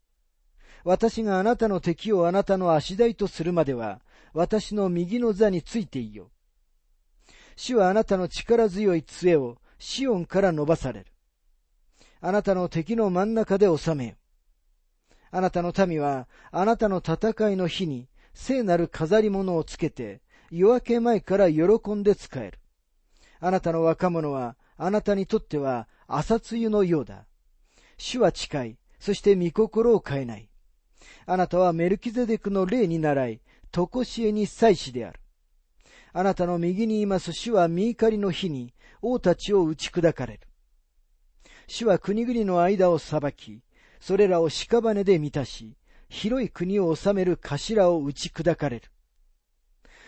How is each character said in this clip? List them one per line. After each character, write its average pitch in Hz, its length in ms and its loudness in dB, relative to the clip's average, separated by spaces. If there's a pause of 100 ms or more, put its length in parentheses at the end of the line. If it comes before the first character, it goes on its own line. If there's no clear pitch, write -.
(840)
私 226 380 0
が 196 160 0
あ 190 40 0
な 226 140 2
た 226 120 0
の 190 120 -2
敵 190 320 -4
を 170 140 4
あ 175 60 2
な 196 120 2
た 196 120 0
の 180 180 2
足 160 220 -2
台 233 180 2
と 202 120 -2
す - 180 -10
る 175 80 -2
ま 165 120 2
で 135 100 -2
は、 110 260 -6 (320)
私 190 420 -2
の 196 140 0
右 175 300 -2
の 233 140 0
座 202 180 2
に 175 120 -2
つ - 160 -8
い 185 80 -4
て 135 120 -10
い 107 160 -8
よ 95 100 -16
う。 - 1080 -20 (240)
主 254 200 -4
は 185 140 6
あ 190 40 2
な 214 100 4
た 196 120 0
の 180 120 -2
力 226 420 2
強 190 260 0
い 156 60 -2
杖 175 340 2
を 120 220 -4 (200)
シ - 280 -8
オ 226 100 2
ン 175 80 -4
か 185 160 -2
ら 190 120 2
伸 151 120 -2
ば 160 120 2
さ 131 160 -8
れ 104 80 -16
る。 - 60 -20 (1160)
あ 175 120 -4
な 208 100 2
た 196 120 0
の 180 140 0
敵 165 280 -4
の 214 140 2
真 180 140 0
ん 220 100 -2
中 208 240 0
で 202 80 6
治 165 280 0
め 127 140 -6
よ。 - 60 -14 (1160)
あ 180 100 -4
な 185 100 0
た 175 120 -2
の 175 100 -4 (140)
民 160 140 -2
は、 139 280 -4 (220)
あ 175 140 -2
な 220 120 2
た 220 120 0
の 185 100 0
戦 214 520 0
い 196 60 -2
の 185 120 -2
日 180 180 -4
に、 127 220 -8 (260)
聖 262 280 -2
な 180 140 2
る 170 120 0
飾 165 320 2
り 214 100 0
物 190 260 -2
を 156 80 0
つ - 140 -14
け 160 120 -2
て、 104 320 -12 (280)
夜 185 240 4
明 240 60 2
け 240 200 0
前 233 200 2
か 190 160 0
ら 196 140 6
喜 156 120 2 (300)
ん 208 100 -4
で 202 120 4
仕 - 220 -8
え 107 140 -10
る。 - 80 -20 (800)
あ 180 120 -2
な 185 100 0
た 170 120 -2
の 165 120 0
若 165 260 2
者 156 220 -4
は、 123 240 -8 (200)
あ 175 140 -4
な 208 120 0
た 208 120 0
に 196 120 -2
と 220 100 -2
っ 214 40 -4
て - 160 -8
は、 131 320 -4 (200)
朝 151 320 0
露 226 280 -4
の 208 160 2
よ 170 160 2
う 113 40 -6
だ。 98 220 -18 (720)
主 - 220 -8
は 190 140 4
近 - 320 -8
い。 113 140 -14 (200)
そ 202 160 -4
し - 80 -6
て 202 140 6
御 175 140 0
心 220 440 2
を 185 120 0
変 139 160 -4
え - 20 -8
な 117 120 -10
い。 107 140 -20 (760)
あ 185 100 0
な 180 100 2
た 175 120 0
は 180 140 4
メ 165 160 0
ル 196 100 2
キ 240 120 -8
ゼ 240 160 -2
デ 214 120 0
ク 202 120 -8
の 190 160 0
霊 220 200 2
に 165 120 -2
倣 139 300 0
い、 110 120 -10 (320)
常 180 320 -4
し 226 220 -4
え 214 60 2
に 208 140 0
祭 220 300 4
司 - 160 -12
で 117 140 -8
あ 82 60 -16
る。 - 80 -20 (920)
あ 175 100 -4
な 190 120 2
た 180 100 -2
の 175 140 -2
右 185 280 -2
に 214 140 0
い 208 60 0
ま 196 140 0
す 170 120 -8
主 233 200 -6
は 175 160 4
御 170 100 -2
怒 220 320 2
り 214 80 -2
の 202 120 -2
日 175 200 -4
に、 123 240 -10 (260)
王 240 200 -2
た 175 140 2
ち - 200 -2
を 185 100 4
打 156 120 -2
ち - 140 -10
砕 165 220 2
か 127 140 -8
れ 110 80 -14
る。 - 60 -20 (1300)
主 - 200 -8
は 185 140 4
国 220 260 -2
々 233 180 0
の 180 180 2
間 185 280 4
を 165 80 2
裁 151 220 -4 (120)
き、 110 300 -20 (380)
そ 190 160 -2
れ 208 100 6
ら 175 140 4
を 165 100 2
屍 220 540 0
で 185 140 4
満 147 120 -4
た 139 140 -4
し、 - 320 -14 (320)
広 240 360 -4
い - 40 -4
国 196 320 -4
を 165 160 0
治 202 180 0
め 190 100 0
る 175 120 2
頭 180 540 2
を 165 120 2
打 139 100 -4
ち - 160 -12
砕 165 280 -2
か 147 120 -4
れ 120 120 -6
る。 - 100 -20 (1160)